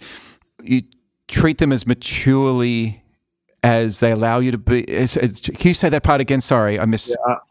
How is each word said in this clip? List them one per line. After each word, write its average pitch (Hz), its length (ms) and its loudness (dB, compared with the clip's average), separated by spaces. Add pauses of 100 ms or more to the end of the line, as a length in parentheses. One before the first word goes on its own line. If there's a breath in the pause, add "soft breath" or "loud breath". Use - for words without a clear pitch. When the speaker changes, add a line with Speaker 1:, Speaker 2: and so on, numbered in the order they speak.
(640 loud breath)
Speaker 1:
you 123 200 0 (440)
treat 156 300 0
them 151 140 2
as 123 160 -2
maturely 123 1160 -2 (600)
as 113 360 0
they 117 120 4
allow 113 280 0
you 127 120 0
to 120 60 -2
be. 117 320 -2
As, 120 280 -2
as, 117 240 -2
can - 260 -2
you 175 60 6
say 170 160 0
that 147 140 0
part 143 180 2
again? 135 200 0
Sorry, 107 380 0
I 110 60 0
missed. 110 240 0
Speaker 2:
Yeah, 120 240 -2
I, - 40 -4 (140)